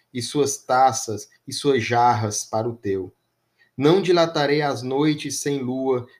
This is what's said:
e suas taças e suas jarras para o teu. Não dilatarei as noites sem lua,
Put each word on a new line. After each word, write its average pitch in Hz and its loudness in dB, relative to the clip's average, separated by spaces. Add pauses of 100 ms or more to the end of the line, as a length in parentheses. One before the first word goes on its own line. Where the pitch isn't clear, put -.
(160)
e 123 -6
suas 139 -2
taças 127 0 (160)
e 131 -14
suas 135 0
jarras 117 0
para 113 -4
o 117 -6
teu. 98 -6 (640)
Não 160 4
dilatarei 160 2
as 139 -2
noites 143 -2
sem 143 -4
lua, 127 -2 (120)